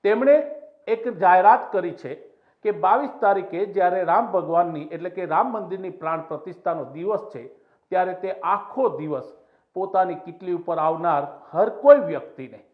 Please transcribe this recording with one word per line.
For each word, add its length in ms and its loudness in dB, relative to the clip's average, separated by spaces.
તેમણે 400 4
એક 320 -4
જાહેરાત 520 6
કરી 200 -2
છે 240 -12
કે 80 0
બાવીસ 380 2
તારીખે 440 0
જ્યારે 380 0
રામ 280 2
ભગવાનની, 600 0
એટલે 180 -10
કે 160 -8
રામ 260 0
મંદિરની 380 -8
પ્રાણ 320 -6
પ્રતિષ્ઠાનો 640 -8
દિવસ 340 -6
છે, 120 -16
ત્યારે 240 0
તે 180 -8
આખો 580 -2
દિવસ 340 -6
પોતાની 420 -2
કીટલી 380 -10
ઉપર 240 -4
આવનાર 500 0
હર 160 2
કોઈ 300 8
વ્યક્તિને 600 -10